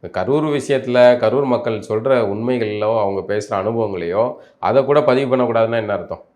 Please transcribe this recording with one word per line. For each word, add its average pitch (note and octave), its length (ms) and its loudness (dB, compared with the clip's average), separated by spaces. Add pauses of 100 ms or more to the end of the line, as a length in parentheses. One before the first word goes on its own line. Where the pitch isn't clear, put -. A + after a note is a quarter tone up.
இந்த F2+ 220 -8
கரூர் D3 380 -2
விஷயத்துல B2 580 4
கரூர் A#2 260 0
மக்கள் A#2 340 -2
சொல்ற A#2 420 0
உண்மைகளோ A2 800 -2
அவங்க G2 240 -2 (100)
பேசுற G#2 160 -6
அனுபவங்களையோ G2+ 840 -2 (240)
அதை A#2+ 260 2
கூட C#3+ 180 4
பதிவு C3 340 2
பண்ணக்கூடாதுன்னா A#2 380 0
என்ன G#2 180 -2
அர்த்தம்? - 320 -8 (120)